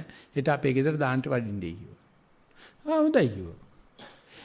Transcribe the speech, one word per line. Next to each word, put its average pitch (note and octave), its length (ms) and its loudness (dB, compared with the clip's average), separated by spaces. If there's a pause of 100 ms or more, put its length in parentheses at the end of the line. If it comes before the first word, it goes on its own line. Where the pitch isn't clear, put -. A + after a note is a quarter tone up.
(300)
හෙට C#3 180 -2
අපේ C#3 260 2
ගෙදර C#3+ 240 2
දාන්නට C3 300 0
වඩින්නයි" G2+ 460 -4
කිව්වා. - 280 -18 (840)
"ආ D#4 140 0
හොඳයි" D4+ 300 4
කිව්වා. F#2 320 -8 (840)